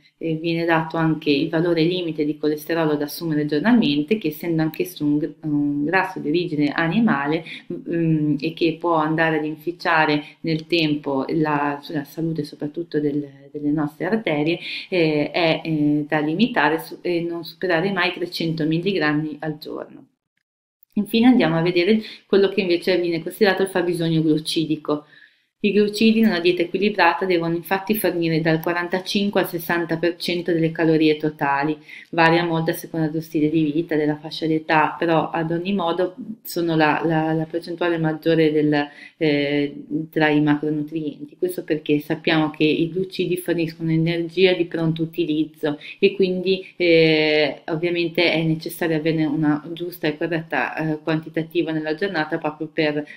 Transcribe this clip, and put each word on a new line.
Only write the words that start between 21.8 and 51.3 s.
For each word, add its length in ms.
quello 220
che 120
invece 400
viene 220
considerato 400
il 60
fabbisogno 540
glucidico. 800
I 140
glucidi 460
in 80
una 120
dieta 240
equilibrata 600
devono 320
infatti 400
fornire 460
dal 180
quarantacinque 800
al 80
sessanta 480
per 200
cento 360
delle 180
calorie 460
totali, 600
varia 340
molto 260
a 40
seconda 340
dello 140
stile 260
di 240
vita, 240
della 220
fascia 280
d'età, 520
però 320
ad 200
ogni 220
modo 420
sono 340
la, 280
la, 280
la 140
percentuale 500
maggiore 560
del, 340
eh, 580
tra 180
i 140
macronutrienti. 960
Questo 260
perché 360
sappiamo 500
che 140
i 260
glucidi 480
forniscono 520
energia 600
di 140
pronto 360
utilizzo 760
e 160
quindi, 500
eh, 920
ovviamente 600
è 120
necessario 560
avere 260
una 480
giusta 340
e 120
corretta, 580
eh, 260
quantitativa 720